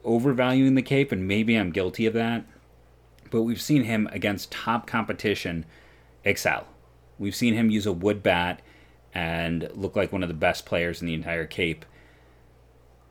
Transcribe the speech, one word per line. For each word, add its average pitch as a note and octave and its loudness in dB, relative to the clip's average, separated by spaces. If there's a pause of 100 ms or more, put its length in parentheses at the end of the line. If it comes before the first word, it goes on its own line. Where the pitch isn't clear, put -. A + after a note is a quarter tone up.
overvaluing B2+ 4
the C3 4
Cape, C#3 2
and F#2 -2
maybe A2 2
I'm F#2+ 0
guilty F#2 -2
of A2 2
that, A2+ -2 (840)
but A2+ 2
we've A2+ -2
seen C#3+ 4
him G#2+ 0
against G2+ -4
top A2+ -2
competition G2 -2 (580)
excel. G2 0 (520)
We've G2+ -4
seen A#2+ 2
him A2+ 4
use G#2+ 0
a G2+ 0
wood G2+ 0
bat F2+ 2 (520)
and E2 -2
look F#2+ -6
like F#2+ 0
one F#2+ -2
of F2 -4
the E2+ -6
best E2 0
players E2+ -2
in F2 -4
the E2 -2
entire E2 -4
Cape. E2 -4 (1300)